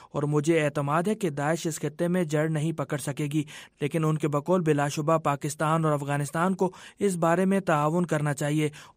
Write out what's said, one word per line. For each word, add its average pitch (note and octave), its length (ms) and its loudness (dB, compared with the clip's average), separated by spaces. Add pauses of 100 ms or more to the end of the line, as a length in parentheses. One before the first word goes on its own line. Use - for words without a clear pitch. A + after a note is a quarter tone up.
(120)
اور D3 120 -4
مجھے D3+ 420 2
اعتماد D3 420 0
ہے G#3+ 80 0
کہ G3 140 -2
داعش D3 380 -2
اس D3+ 120 -4
خطے D#3 280 -2
میں F3+ 160 2
جڑ D#3 260 0
نہیں D#3 220 0
پکڑ D3+ 260 -4
سکے D3 360 -4
گی، D#3 100 2 (380)
لیکن D#3 240 0
ان D#3 120 2
کے D#3 100 0
بقول D3+ 340 0
بلا D3 260 2
شبہ D#3+ 300 0
پاکستان D#3 680 0
اور D3+ 80 2
افغانستان C#3+ 600 -2
کو F#3 160 0 (280)
اس G3+ 160 0
بارے E3+ 300 2
میں G3 140 2
تعاون E3 460 2
کرنا D3+ 280 0
چاہیے۔ D3+ 360 0 (280)